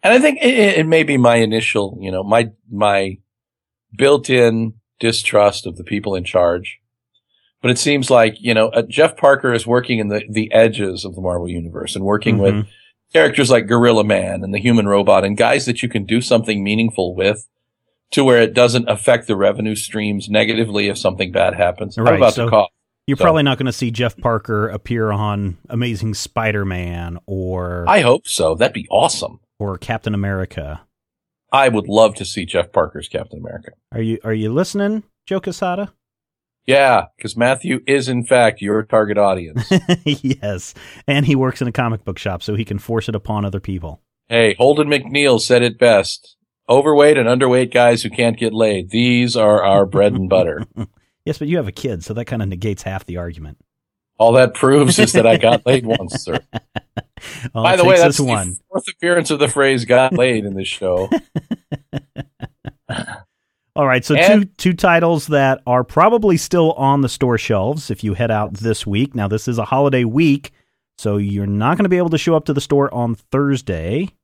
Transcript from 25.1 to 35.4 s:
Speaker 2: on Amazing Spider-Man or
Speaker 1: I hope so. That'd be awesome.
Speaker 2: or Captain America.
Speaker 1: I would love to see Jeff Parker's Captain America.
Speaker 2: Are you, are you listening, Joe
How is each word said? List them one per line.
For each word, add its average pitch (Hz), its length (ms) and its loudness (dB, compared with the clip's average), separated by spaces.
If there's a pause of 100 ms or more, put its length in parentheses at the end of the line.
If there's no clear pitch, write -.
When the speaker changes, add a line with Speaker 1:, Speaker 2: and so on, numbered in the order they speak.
Speaker 2:
on 101 440 -4 (140)
Amazing 117 440 -4
Spider-Man 90 1120 -6
or 92 640 -6
Speaker 1:
I 196 120 4
hope 127 260 2
so. - 300 -2
That'd - 180 -2
be 82 160 -10
awesome. - 480 0 (200)
Speaker 2:
or 98 200 -8
Captain 113 360 -6
America. 95 680 -6 (720)
Speaker 1:
I 135 160 4
would 107 180 -2
love 107 300 4
to 98 80 -10
see 92 200 -8
Jeff 85 280 -4
Parker's 78 360 -2
Captain - 300 -10
America. - 320 -16 (220)
Speaker 2:
Are 113 100 -6
you, 113 220 -4
are 110 100 -4
you 110 180 -4
listening, 202 520 -4 (220)
Joe 190 140 -4